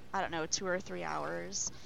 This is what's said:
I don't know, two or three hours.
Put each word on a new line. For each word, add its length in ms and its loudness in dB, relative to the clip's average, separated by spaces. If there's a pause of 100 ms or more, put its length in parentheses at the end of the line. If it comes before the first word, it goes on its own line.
(140)
I 80 2
don't 100 2
know, 140 2
two 220 0
or 120 4
three 240 -4
hours. 680 -2 (140)